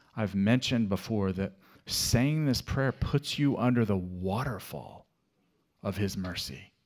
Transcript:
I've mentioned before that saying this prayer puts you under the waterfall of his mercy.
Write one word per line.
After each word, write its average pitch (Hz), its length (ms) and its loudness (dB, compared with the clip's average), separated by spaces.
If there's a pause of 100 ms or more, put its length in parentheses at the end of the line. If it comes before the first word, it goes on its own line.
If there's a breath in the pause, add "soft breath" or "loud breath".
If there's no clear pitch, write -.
(160 soft breath)
I've 104 180 -2
mentioned 113 540 2
before 98 440 0
that 95 200 -2 (340 loud breath)
saying 147 600 2
this 123 160 0
prayer 135 300 0
puts - 460 -2
you 143 200 2
under 120 260 4
the 101 120 2
waterfall 92 1080 -6 (760)
of 98 160 -2
his 101 180 0
mercy. 90 560 -8 (140)